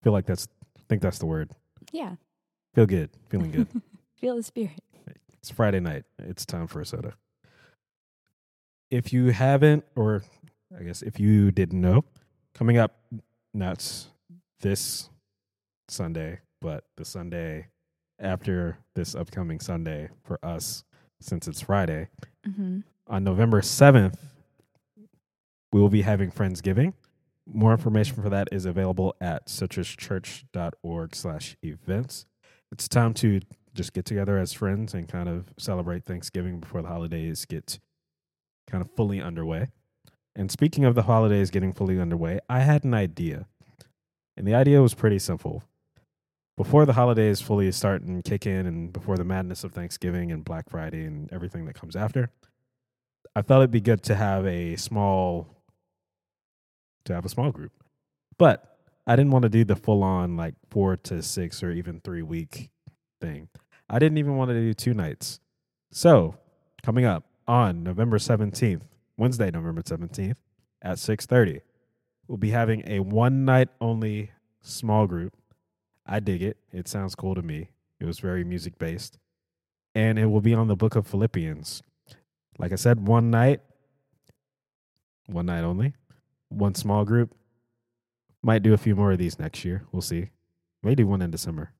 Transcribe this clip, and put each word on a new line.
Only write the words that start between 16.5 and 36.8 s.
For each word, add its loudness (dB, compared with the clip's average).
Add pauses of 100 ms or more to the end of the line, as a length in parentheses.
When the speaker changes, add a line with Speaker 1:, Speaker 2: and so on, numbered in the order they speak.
Speaker 1:
but -10 (100)
the -16
Sunday -12 (520)
after -4 (160)
this -6
upcoming -8
Sunday -8 (140)
for -10
us, -10 (360)
since -8
it's -10
Friday, -2 (400)
Speaker 2:
Mm-hmm. -6 (280)
Speaker 1:
on -2
November 4
seventh, 6 (1500)
we 6
will 8
be 4
having 0
Friendsgiving. 0 (520)
More 4
information 0
for -4
that -2
is -6
available -2
at -8
citruschurch -8 (100)
dot -6
org -10
slash -10
events. -8 (460)
It's -10
time 2
to 2 (320)
just -8
get -6
together -2
as -4
friends -4
and -8
kind -8
of -8
celebrate -6
Thanksgiving -8
before -10